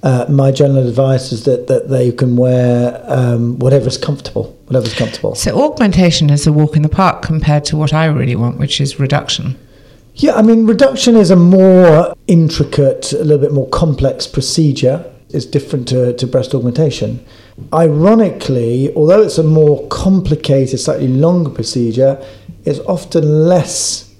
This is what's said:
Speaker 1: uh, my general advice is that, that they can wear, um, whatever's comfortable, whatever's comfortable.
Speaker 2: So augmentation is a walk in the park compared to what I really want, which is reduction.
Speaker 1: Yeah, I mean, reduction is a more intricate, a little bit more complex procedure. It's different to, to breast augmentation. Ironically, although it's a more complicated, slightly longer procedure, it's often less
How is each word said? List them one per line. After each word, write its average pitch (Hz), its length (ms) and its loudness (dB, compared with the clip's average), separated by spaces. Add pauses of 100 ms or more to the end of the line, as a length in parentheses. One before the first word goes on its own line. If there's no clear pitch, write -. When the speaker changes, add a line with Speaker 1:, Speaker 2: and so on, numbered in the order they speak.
Speaker 1:
uh, 127 280 0
my 139 200 2
general 135 380 2
advice 131 420 0
is 113 140 -8
that, 123 220 -2
that - 240 -2
they 127 200 0
can 120 260 0
wear, 123 720 0
um, 120 520 -2
whatever's 131 400 0
comfortable, - 580 -8 (100)
whatever's 113 280 -2
comfortable. - 400 -6
Speaker 2:
So - 280 -2
augmentation 185 680 2
is 143 160 0
a 156 60 2
walk 151 220 2
in 151 80 2
the 156 60 0
park 185 320 0
compared 147 460 -2
to 156 100 -4
what 151 160 -2
I 160 140 0
really 131 280 -2
want, 120 240 -4
which 139 220 -4
is 139 180 -4
reduction. 135 580 -4 (580)
Speaker 1:
Yeah, - 220 0
I 214 60 2
mean, 226 240 4
reduction 233 500 2
is 190 140 4
a 185 60 6
more 180 760 6 (140)
intricate, 147 880 0
a - 100 -4
little 151 140 2
bit 139 120 0
more 143 180 -2
complex - 580 -2
procedure. 143 800 -2 (240)
It's 139 160 -6
different 139 420 -6
to, 127 240 0
to 123 140 -6
breast 127 280 -4
augmentation. 123 680 -2 (520)
Ironically, 147 1200 0
although 175 280 4
it's 185 160 -2
a 160 40 2
more 156 460 2
complicated, 147 920 0
slightly 143 280 -4
longer 156 420 0
procedure, 123 680 -2 (460)
it's 147 160 -4
often 156 680 0
less - 720 -2